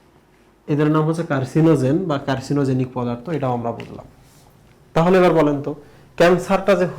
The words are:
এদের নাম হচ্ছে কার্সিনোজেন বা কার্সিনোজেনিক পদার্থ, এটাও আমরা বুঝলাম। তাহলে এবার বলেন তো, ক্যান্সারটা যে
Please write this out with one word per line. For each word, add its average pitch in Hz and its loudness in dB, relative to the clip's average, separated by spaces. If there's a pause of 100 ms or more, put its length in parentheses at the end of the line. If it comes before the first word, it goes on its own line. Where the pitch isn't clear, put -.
(680)
এদের 151 0
নাম 156 2
হচ্ছে 160 -2
কার্সিনোজেন 151 0
বা 151 -2
কার্সিনোজেনিক 131 -2
পদার্থ, 120 -6
এটাও 135 -4
আমরা 117 -4
বুঝলাম। - -14 (920)
তাহলে 180 4
এবার 180 6
বলেন 147 2
তো, 143 -8 (420)
ক্যান্সারটা 185 2
যে 180 0 (100)